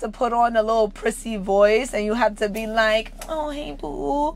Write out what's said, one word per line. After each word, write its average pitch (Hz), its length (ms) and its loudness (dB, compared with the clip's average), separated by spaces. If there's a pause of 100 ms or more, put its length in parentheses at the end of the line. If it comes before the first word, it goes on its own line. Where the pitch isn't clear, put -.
to 233 80 -6
put 233 240 -2
on 233 220 2
a 226 60 4
little 220 280 2
prissy 226 480 -4
voice 208 560 4
and 208 120 -2
you 214 80 0
have 220 240 2
to 214 120 -2
be 220 180 -6
like, 220 460 0 (160)
Oh, 311 200 -4
hey, 294 220 -8
boo. 294 640 -4